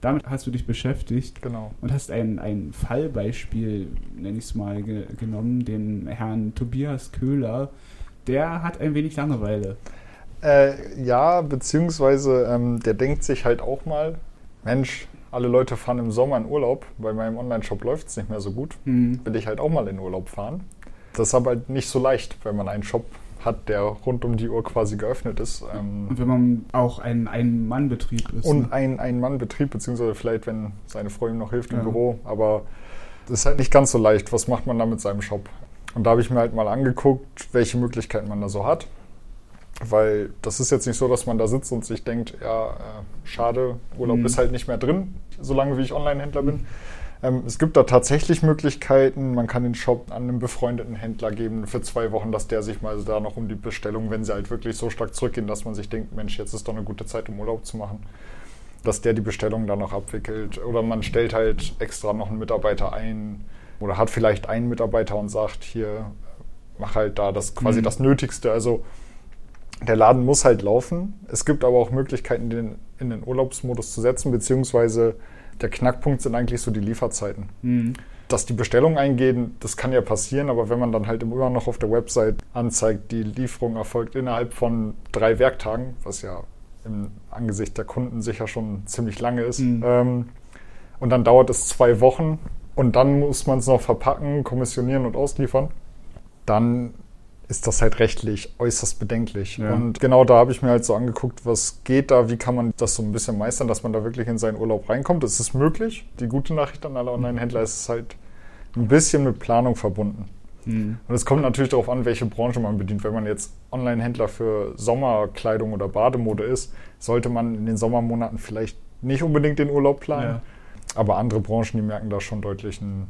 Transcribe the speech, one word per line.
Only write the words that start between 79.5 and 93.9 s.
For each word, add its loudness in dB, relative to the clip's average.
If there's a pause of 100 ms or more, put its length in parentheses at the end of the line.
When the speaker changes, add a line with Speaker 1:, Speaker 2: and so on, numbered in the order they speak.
Speaker 2:
das -6
kann -2
ja 6
passieren, 0
aber 2
wenn 2
man 2
dann 0
halt -2
immer 0
noch 0
auf -2
der 0
Website 2 (160)
anzeigt, 0
die -2
Lieferung -4
erfolgt -4
innerhalb -2
von 0 (160)
drei 4
Werktagen, 2
was -8
ja -8 (420)
im -6 (200)
Angesicht -4
der -4
Kunden -4
sicher -4
schon -6
ziemlich -4
lange 0
ist, -2
Speaker 1:
Mhm. 2
Speaker 2:
ähm, 4 (720)
und 0
dann 6
dauert 10
es 0
zwei 6
Wochen 4 (360)
und 4
dann 6
muss 0
man's 2
noch 6
verpacken, 0